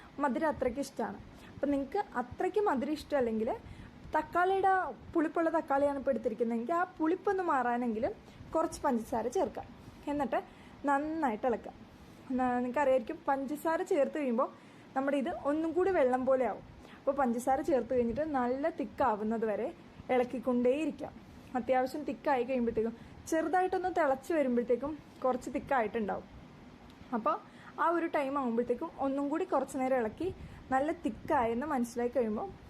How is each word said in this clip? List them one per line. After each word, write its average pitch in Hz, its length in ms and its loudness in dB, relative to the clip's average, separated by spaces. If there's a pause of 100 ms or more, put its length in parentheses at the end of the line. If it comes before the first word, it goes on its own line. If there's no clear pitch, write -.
(240)
മധുരം 294 280 2
അത്രയ്ക്ക് 254 340 -2
ഇഷ്ടമാണ്. 202 320 -6 (360)
അപ്പം - 200 -2
നിങ്ങൾക്ക് 277 280 -2 (200)
അത്രയ്ക്ക് 370 460 0
മധുരം 285 320 0
ഇഷ്ടമല്ലെങ്കിൽ, 226 500 0 (680)
തക്കാളിയുടെ 370 580 4 (400)
പുളിപ്പുള്ള 330 440 2
തക്കാളിയാണ് 285 440 2
ഇപ്പോൾ 277 140 2
എടുത്തിരിക്കുന്നതെങ്കിൽ 233 680 -2
ആ - 20 2 (160)
പുളിപ്പൊന്ന് 370 520 0
മാറാനെങ്കിലും 240 600 0 (420)
കുറച്ച് 330 300 0
പഞ്ചസാര 233 420 0 (100)
ചേർക്കാം. 285 300 -2 (460)
എന്നിട്ട് 294 280 0 (500)
നന്നായിട്ട് 285 600 0
ഇളക്കാം. - 240 -4 (600)
ന-, 254 160 2 (120)
നിങ്ങൾക്കറിയായിരിക്കും 262 540 2 (120)
പഞ്ചസാര 294 500 0 (100)
ചേർത്ത് 277 300 2
കഴിയുമ്പോൾ 254 280 2 (460)
നമ്മുടെ 277 300 0
ഇത് 349 80 -4 (180)
ഒന്നും 320 260 0
കൂടി 370 220 4
വെള്ളം 254 300 4
പോലെ 262 240 4
ആവും. - 100 -10 (380)
അപ്പോൾ 277 220 0
പഞ്ചസാര 247 360 2 (120)
ചേർത്ത് 247 240 2
കഴിഞ്ഞിട്ട് 233 280 2 (160)
നല്ല 262 300 0 (100)
തിക്കാവുന്നത് 220 720 0
വരെ 208 180 -2 (440)
ഇളക്കിക്കൊണ്ടേയിരിക്കാം. 247 1000 0 (460)
അത്യാവശ്യം 254 480 0
തിക്കായി 269 400 0
കഴിയുമ്പോഴത്തേക്കും, 233 480 0 (340)
ചെറുതായിട്ടൊന്ന് 370 680 2
തിളച്ച് 269 400 2
വരുമ്പോഴത്തേക്കും 247 540 2 (320)
കുറച്ച് 254 320 0
തിക്കായിട്ടുണ്ടാവും. 220 680 -2 (920)
അപ്പോൾ 294 180 2 (480)
ആ - 20 4 (120)
ഒരു 330 180 0
ടൈം 277 240 0
ആകുമ്പോഴത്തേക്കും 240 500 0 (160)
ഒന്നും 277 260 0
കൂടി 339 200 0
കുറച്ച് 269 300 0
നേരം 262 200 2
ഇളക്കി 226 260 -4 (460)
നല്ല 285 160 2 (160)
തിക്കായെന്ന് 254 680 0
മനസ്സിലായി 240 420 -2
കഴിയുമ്പോൾ 240 320 0 (220)